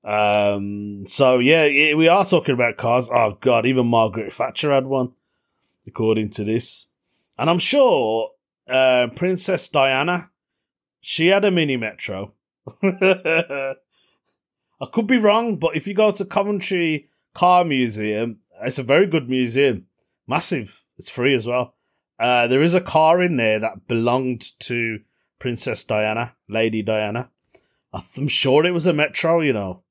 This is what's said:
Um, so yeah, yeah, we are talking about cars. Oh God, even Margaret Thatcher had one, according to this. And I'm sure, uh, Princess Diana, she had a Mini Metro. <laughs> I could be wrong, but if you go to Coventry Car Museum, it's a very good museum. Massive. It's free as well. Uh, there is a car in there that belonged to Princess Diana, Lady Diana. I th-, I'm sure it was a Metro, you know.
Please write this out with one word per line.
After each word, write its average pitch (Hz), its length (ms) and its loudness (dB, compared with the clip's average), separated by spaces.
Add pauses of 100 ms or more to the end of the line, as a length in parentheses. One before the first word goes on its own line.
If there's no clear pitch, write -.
Um, 104 1040 -2
so 127 320 4
yeah, 151 280 4
yeah, 147 280 2
we 160 140 4
are 185 160 4
talking 160 300 0
about 120 220 -2
cars. 120 320 0
Oh 117 320 0
God, 117 260 2
even 127 200 2
Margaret 113 460 0
Thatcher 135 400 -4
had 135 140 0
one, 131 260 -2 (720)
according 110 440 -2
to 107 120 -6
this. 110 460 -4 (500)
And 147 100 -2
I'm 170 120 2
sure, 135 720 2 (380)
uh, 127 460 4
Princess 180 540 -2
Diana, 143 640 0 (680)
she - 280 0
had 196 160 4
a 196 80 2
Mini 151 240 0
Metro. 104 560 -8 (240)
<laughs> - 260 -14
I 165 920 -2 (1160)
could 226 140 -2
be 247 120 2
wrong, 214 380 2
but 156 200 -4
if 147 100 -6
you 196 80 -8
go 214 160 4
to 202 140 -8
Coventry 185 840 -4 (220)
Car 180 320 4
Museum, 110 760 -2 (220)
it's 127 200 -6
a - 20 -10
very 147 240 4
good 123 220 -2
museum. 127 580 0 (400)
Massive. 135 580 -4 (120)
It's - 120 -16
free 131 280 0
as 110 100 -4
well. 123 280 -4 (440)
Uh, 120 300 2
there 131 140 2
is 170 120 2
a 175 60 4
car 165 420 2
in 175 140 0
there 110 240 0
that - 260 -8
belonged 120 720 -2
to 113 420 -6 (380)
Princess 120 460 -6
Diana, 107 500 -2 (140)
Lady 110 340 -2
Diana. 107 480 -4 (640)
I 98 80 -10
th-, - 180 -18
I'm 139 100 -4
sure 139 380 2
it 180 60 0
was 170 140 -2
a 170 60 2
Metro, 165 480 0
you 143 120 0
know. 98 380 -6